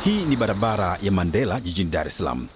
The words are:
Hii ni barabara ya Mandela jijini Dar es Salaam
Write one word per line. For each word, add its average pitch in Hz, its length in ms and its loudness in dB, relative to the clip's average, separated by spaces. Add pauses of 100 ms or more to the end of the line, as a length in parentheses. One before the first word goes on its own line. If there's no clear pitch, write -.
Hii 202 200 2
ni 143 120 2
barabara 104 640 0
ya 98 100 2
Mandela 90 480 2
jijini 87 300 -2
Dar 78 160 -2
es 73 100 -2
Salaam 64 400 -4